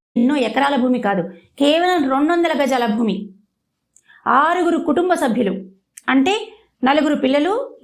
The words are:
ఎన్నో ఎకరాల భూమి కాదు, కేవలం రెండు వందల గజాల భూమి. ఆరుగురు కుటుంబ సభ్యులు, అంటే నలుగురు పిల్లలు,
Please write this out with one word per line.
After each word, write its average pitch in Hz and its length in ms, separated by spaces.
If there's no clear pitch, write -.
ఎన్నో 247 180
ఎకరాల 277 400
భూమి 247 240
కాదు, 190 300
కేవలం 320 500
రెండు 285 220
వందల 330 320
గజాల 254 220
భూమి. 214 440
ఆరుగురు 330 500
కుటుంబ 349 360
సభ్యులు, 214 520
అంటే 359 440
నలుగురు 285 320
పిల్లలు, 294 680